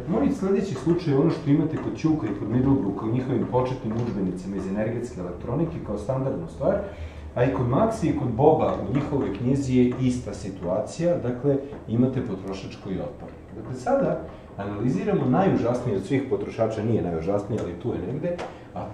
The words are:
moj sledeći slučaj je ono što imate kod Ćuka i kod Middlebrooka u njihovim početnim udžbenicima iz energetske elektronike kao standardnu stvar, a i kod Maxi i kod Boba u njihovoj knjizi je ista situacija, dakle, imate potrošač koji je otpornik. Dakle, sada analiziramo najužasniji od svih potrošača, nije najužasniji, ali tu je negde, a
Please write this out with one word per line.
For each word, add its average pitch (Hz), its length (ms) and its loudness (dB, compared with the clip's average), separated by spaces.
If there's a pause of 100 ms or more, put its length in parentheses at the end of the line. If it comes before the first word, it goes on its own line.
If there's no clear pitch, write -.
moj 233 240 2
sledeći 196 440 0
slučaj 156 380 2
je 135 60 4
ono 165 100 6
što - 200 -2
imate 143 280 4
kod 120 200 -4
Ćuka 156 300 2
i 98 120 -2
kod 110 100 -4
Middlebrooka 123 560 2
u 113 60 0
njihovim 123 400 0
početnim 123 420 0
udžbenicima 95 640 -2
iz 95 120 -4
energetske 110 540 -4
elektronike 117 640 -4
kao 104 120 -4
standardnu 135 500 -2
stvar, 160 300 2 (580)
a 123 80 4
i 139 100 4
kod 123 140 0
Maxi 170 420 4
i 135 100 2
kod 131 80 0
Boba 127 460 6 (160)
u 117 60 -2
njihovoj - 380 0
knjizi 127 400 0
je 123 280 8
ista 123 320 0
situacija, 101 840 0
dakle, 139 400 0 (300)
imate 120 380 2
potrošač 95 580 -8
koji 95 120 -4
je 82 80 -4
otpornik. - 320 -12 (200)
Dakle, - 200 -8
sada 254 460 0 (360)
analiziramo 135 680 0
najužasniji 123 680 2
od 95 80 -2
svih 139 260 0
potrošača, 107 540 -2
nije 110 180 2
najužasniji, 87 640 -2
ali 90 180 -6
tu 120 120 -2
je - 60 -4 (140)
negde, 175 240 -2 (360)
a 90 200 -8